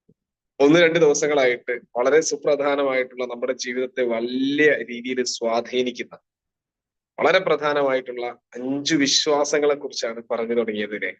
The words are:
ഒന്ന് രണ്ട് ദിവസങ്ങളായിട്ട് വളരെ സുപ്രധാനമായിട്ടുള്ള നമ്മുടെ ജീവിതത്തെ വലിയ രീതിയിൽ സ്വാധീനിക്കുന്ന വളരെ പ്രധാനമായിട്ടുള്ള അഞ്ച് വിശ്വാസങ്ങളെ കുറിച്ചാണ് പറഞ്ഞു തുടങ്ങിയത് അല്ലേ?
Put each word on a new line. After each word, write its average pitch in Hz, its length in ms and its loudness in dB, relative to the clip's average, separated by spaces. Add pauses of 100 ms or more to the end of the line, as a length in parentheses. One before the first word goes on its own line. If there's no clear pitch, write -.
(600)
ഒന്ന് 147 200 6
രണ്ട് 170 200 4
ദിവസങ്ങളായിട്ട് 143 720 2
വളരെ 127 500 2
സുപ്രധാനമായിട്ടുള്ള 139 1040 -2
നമ്മുടെ 123 280 -6
ജീവിതത്തെ 127 480 -6
വലിയ 131 720 2
രീതിയിൽ 123 500 -4
സ്വാധീനിക്കുന്ന 120 960 -4 (1000)
വളരെ 151 200 4
പ്രധാനമായിട്ടുള്ള 139 880 0 (280)
അഞ്ച് 139 400 -4
വിശ്വാസങ്ങളെ 147 800 2
കുറിച്ചാണ് 120 460 -8 (100)
പറഞ്ഞു 117 220 -2
തുടങ്ങിയത് 107 420 -2
അല്ലേ? 95 240 -6